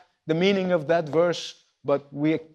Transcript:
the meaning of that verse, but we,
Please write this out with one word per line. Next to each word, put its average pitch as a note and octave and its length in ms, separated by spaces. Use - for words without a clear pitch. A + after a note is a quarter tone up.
the D#3 100
meaning F#3 360
of D#3 160
that E3 220
verse, E3 540
but C#3 260
we, D3+ 280